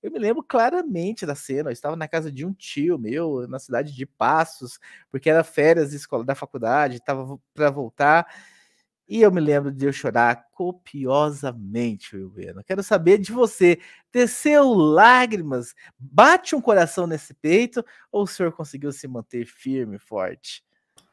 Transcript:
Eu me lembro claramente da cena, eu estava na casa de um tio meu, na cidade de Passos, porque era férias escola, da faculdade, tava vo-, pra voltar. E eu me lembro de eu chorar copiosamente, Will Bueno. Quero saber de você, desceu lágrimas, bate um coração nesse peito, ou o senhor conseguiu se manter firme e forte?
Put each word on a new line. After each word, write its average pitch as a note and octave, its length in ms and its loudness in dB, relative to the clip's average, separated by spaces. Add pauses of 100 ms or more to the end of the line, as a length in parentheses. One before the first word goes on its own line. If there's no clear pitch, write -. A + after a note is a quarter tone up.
Eu G#3 120 -14
me D#4 80 -10
lembro A#3 200 -2
claramente A#3 840 -4
da C#3+ 80 -6
cena, C#3 340 -8
eu B2 40 -6
estava D3 240 -8
na D#3+ 100 -10
casa D#3 240 -6
de C#3 160 -10
um G3 60 -6
tio E3 440 -6
meu, C3 520 -6
na B2+ 100 -12
cidade C3+ 340 -6
de B2+ 140 -12
Passos, C#3 720 -2 (320)
porque C3 180 -4
era D#3+ 140 4
férias D3+ 500 2
escola, C#3 320 -8
da C3+ 120 -4
faculdade, B2+ 680 -2
tava C3+ 220 -6
vo-, C3+ 180 -14 (100)
pra D3 180 0
voltar. C#3+ 540 2 (840)
E A3 120 -4
eu G#3 120 8
me F3+ 80 0
lembro C#3+ 320 0
de C3+ 120 -6
eu C#3 80 0
chorar A#2+ 600 0
copiosamente, C3 1600 -6
Will F#2+ 160 -14
Bueno. F#2 340 -16
Quero F#3+ 200 -6
saber F3 340 4
de G#3 140 -8
você, F#3+ 480 2 (320)
desceu C4 600 4
lágrimas, E3+ 1000 4 (240)
bate C4 560 4
um C#4 60 -2
coração F3+ 480 2
nesse D#3 260 -8
peito, A#3 500 0 (280)
ou G#3 100 -2
o F#3+ 60 -4
senhor E3+ 240 -4
conseguiu C#3+ 400 -10
se C3+ 160 -16
manter A#2+ 360 -10
firme B2 520 -8
e - 20 -18
forte? - 680 -10 (480)